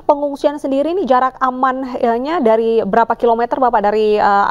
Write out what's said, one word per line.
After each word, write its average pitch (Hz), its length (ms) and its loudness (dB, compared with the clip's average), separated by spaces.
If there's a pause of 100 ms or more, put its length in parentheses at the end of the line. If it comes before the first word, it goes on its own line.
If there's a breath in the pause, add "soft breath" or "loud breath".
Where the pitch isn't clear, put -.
pengungsian 285 560 -2
sendiri 285 320 -2
ini 359 160 -2
jarak 254 320 2
amannya 262 1040 -2
dari 226 400 2
berapa 226 320 -2
kilometer, 240 400 0
Bapak, 240 320 0
dari, 214 320 0
eh, 202 320 2